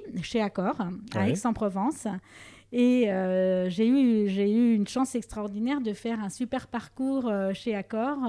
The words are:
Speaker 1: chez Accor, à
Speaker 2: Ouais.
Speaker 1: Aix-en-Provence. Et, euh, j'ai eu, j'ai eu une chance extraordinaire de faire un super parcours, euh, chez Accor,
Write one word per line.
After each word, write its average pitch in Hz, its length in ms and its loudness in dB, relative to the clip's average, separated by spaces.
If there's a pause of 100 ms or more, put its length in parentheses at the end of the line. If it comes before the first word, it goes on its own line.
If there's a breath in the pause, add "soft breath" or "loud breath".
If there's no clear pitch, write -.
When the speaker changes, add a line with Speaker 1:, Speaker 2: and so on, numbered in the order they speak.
(220)
Speaker 1:
chez - 180 -2
Accor, 202 400 -2 (340)
à - 40 -2
Speaker 2:
Ouais. 196 140 2
Speaker 1:
Aix-en-Provence. 208 760 -2 (680 soft breath)
Et, 247 380 4
euh, 185 580 2
j'ai 185 200 2
eu, 240 400 4
j'ai 202 220 2
eu 233 240 4
une 208 140 2
chance 254 260 -2
extraordinaire 220 680 -4
de 220 120 -2
faire 226 280 -4
un 202 100 -4
super 254 380 -6
parcours, 262 600 -4
euh, 196 240 0
chez 214 220 -4
Accor, 226 420 -4 (120)